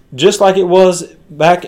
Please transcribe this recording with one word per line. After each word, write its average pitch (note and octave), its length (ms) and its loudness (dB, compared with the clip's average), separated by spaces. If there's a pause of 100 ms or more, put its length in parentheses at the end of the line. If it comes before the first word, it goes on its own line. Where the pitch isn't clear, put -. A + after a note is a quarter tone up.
(140)
Just E3 260 -2
like F#3+ 180 2
it F#3 80 0
was F3+ 500 0 (160)
back D#3+ 360 -2